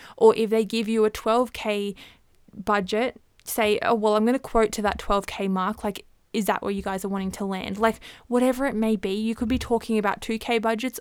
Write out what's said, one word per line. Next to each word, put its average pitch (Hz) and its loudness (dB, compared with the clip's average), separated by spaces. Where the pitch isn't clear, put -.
Or 220 8
if 220 0
they 220 2
give 220 -2
you 220 4
a 214 2
twelve 233 0
K 202 -4
budget, 208 0
say, 214 0
"Oh, 240 2
well, 214 4
I'm 214 4
gonna 254 2
quote 220 2
to 220 -6
that 202 0
twelve 202 0
K 196 -6
mark. 190 -2
Like, 202 -6
is 226 0
that - 0
where 202 -2
you 196 -4
guys 190 -6
are 196 -4
wanting 190 -4
to 202 -6
land?" 190 -6
Like, 220 2
whatever 254 0
it 240 -2
may 220 2
be, 190 -4
you 220 -2
could 220 -4
be 254 0
talking 226 0
about 202 0
two 226 -4
K 233 0
budgets 226 -2